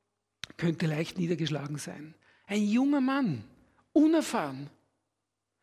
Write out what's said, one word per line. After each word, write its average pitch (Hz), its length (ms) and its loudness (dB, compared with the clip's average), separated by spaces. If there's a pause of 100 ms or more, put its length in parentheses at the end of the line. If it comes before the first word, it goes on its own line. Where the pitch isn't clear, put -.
(560)
könnte 165 300 -2
leicht 156 320 -4
niedergeschlagen 151 580 -2
sein. 147 380 -12 (320)
Ein 208 160 0
junger 262 400 2
Mann, 254 420 0 (480)
unerfahren. 220 800 2 (920)